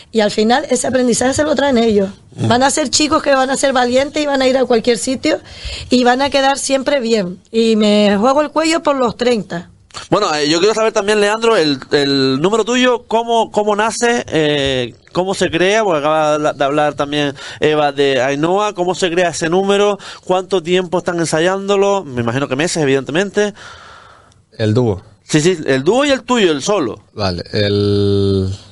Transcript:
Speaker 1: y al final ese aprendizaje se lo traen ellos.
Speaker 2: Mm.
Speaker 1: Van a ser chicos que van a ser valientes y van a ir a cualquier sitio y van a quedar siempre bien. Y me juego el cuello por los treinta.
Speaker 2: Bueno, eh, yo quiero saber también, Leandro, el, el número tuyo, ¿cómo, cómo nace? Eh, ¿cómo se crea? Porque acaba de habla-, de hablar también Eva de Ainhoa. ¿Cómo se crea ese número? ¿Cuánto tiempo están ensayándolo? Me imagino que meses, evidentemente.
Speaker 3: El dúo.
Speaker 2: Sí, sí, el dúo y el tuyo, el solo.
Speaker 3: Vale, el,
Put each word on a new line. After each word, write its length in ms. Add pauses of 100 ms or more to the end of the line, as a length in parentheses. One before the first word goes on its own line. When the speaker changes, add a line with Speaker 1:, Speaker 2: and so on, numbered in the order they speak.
(120)
Speaker 1:
y 80
al 120
final 380
ese 180
aprendizaje 460
se 100
lo 120
traen 220
ellos. 320 (260)
Speaker 2:
Mm. 140
Speaker 1:
Van 140
a 60
ser 200
chicos 340
que 100
van 160
a 80
ser 160
valientes 480
y 60
van 160
a 40
ir 100
a 80
cualquier 340
sitio 400 (500)
y 140
van 180
a 80
quedar 300
siempre 400
bien. 400 (120)
Y 240
me 440
juego 220
el 100
cuello 320
por 140
los 200
treinta. 520 (420)
Speaker 2:
Bueno, 240
eh, 120
yo 120
quiero 160
saber 180
también, 260
Leandro, 380
el, 220 (120)
el 480
número 240
tuyo, 440
¿cómo, 440
cómo 240
nace? 520
Eh, 680 (180)
¿cómo 220
se 160
crea? 340
Porque 160
acaba 300
de 60
habla-, 180
de 100
hablar 300
también 400 (260)
Eva 320
de 300
Ainhoa. 520
¿Cómo 200
se 160
crea 200
ese 200
número? 480 (260)
¿Cuánto 380
tiempo 380
están 200
ensayándolo? 840
Me 180
imagino 260
que 80
meses, 280
evidentemente. 720 (1000)
Speaker 3:
El 200
dúo. 260 (220)
Speaker 2:
Sí, 180
sí, 240
el 180
dúo 220
y 60
el 100
tuyo, 300
el 100
solo. 380 (140)
Speaker 3:
Vale, 380
el, 1040 (160)